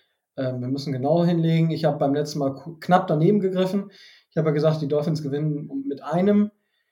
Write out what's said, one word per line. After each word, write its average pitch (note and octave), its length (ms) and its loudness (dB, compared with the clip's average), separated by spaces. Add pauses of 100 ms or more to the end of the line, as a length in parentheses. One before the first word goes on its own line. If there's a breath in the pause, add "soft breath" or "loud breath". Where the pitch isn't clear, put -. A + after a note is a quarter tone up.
(360 soft breath)
ähm, B2+ 240 -4
wir B2 80 -6
müssen C#3 240 -4
genau C#3+ 320 2
hinlegen. E3 460 2
Ich D3+ 140 -4
habe D3 140 0
beim C#3 160 2
letzten D3 260 -2
Mal C#3 140 -2
ku-, - 260 -16
knapp F3+ 260 2
daneben F3 340 2
gegriffen. F#3 500 -2 (400 soft breath)
Ich - 60 -6
habe D#3+ 120 0
ja D3+ 60 2
gesagt, D#3 260 2
die C#3 80 -4
Dolphins D3+ 340 -2
gewinnen D3 480 -4 (160)
mit C#3 160 -8
einem. G3+ 480 2 (420)